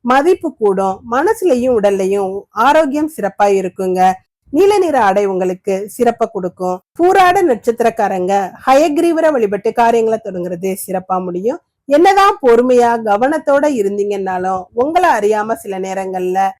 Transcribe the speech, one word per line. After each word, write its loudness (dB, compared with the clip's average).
மதிப்பு 0
கூடும். 0
மனசுலயும் 0
உடல்லையும் 0
ஆரோக்கியம் 0
சிறப்பா -2
இருக்குங்க. 0
நீல 4
நிற 0
ஆடை 2
உங்களுக்கு -4
சிறப்பை -2
கொடுக்கும். -6
பூராட 4
நட்சத்திரக்காரங்க -2
ஹயக்ரீவரை 2
வழிபட்டு -2
காரியங்களை 0
தொடங்குறது -6
சிறப்பா -6
முடியும். -6
என்னதான் 4
பொறுமையா 4
கவனத்தோட 0
இருந்தீங்கன்னாலும் -2
உங்களை 0
அறியாம 0
சில -8
நேரங்கள்ல -4